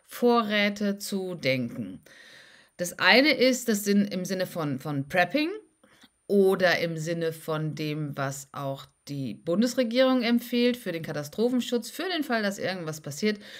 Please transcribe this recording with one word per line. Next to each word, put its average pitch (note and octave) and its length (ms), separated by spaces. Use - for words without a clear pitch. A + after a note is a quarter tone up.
Vorräte G#3 960
zu F#3 380
denken. B2 680
Das F3 240
eine B3 320
ist B3 380
das G#3 160
Sinn, G3+ 200
im F3+ 200
Sinne F#3 200
von, D3+ 340
von C#3+ 280
Prepping F#3 420
oder F#3+ 520
im E3 180
Sinne E3 340
von D#3 440
dem, D3+ 420
was C#3 340
auch C#3 340
die C3+ 280
Bundesregierung B3 840
empfiehlt A#3+ 540
für G3 160
den E3 100
Katastrophenschutz, A3 880
für F4 200
den E4 140
Fall, A3+ 200
dass G3+ 160
irgendwas D#3 400
passiert, G#3 400